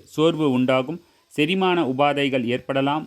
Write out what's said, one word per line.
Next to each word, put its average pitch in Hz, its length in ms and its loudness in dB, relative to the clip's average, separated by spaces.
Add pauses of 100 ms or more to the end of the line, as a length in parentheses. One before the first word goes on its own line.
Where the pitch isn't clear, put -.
சோர்வு 156 460 0
உண்டாகும். 131 480 0 (340)
செரிமான 180 440 0 (100)
உபாதைகள் 135 580 0
ஏற்படலாம். 139 600 -2